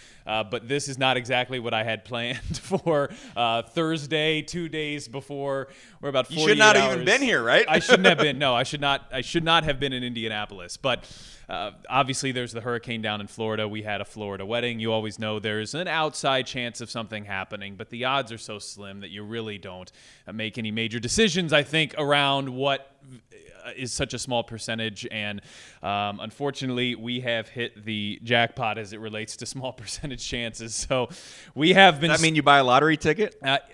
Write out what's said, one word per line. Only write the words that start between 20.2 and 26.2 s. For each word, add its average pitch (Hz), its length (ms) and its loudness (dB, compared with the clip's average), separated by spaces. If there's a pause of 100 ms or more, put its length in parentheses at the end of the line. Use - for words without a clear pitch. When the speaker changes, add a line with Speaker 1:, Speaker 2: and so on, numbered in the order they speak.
Speaker 1:
uh, 90 60 -12
make 110 260 -6
any 110 140 -4
major 113 260 -4
decisions, 160 540 0
I 147 100 6
think, 147 360 -2
around 139 500 2
what, 135 480 -2 (680)
uh, 120 120 -14
is 123 160 -8
such 139 200 -4
a 123 60 -6
small 120 240 0
percentage. 113 680 -6
And, 104 280 -6 (440)
um, 101 340 -2
unfortunately, 127 800 -4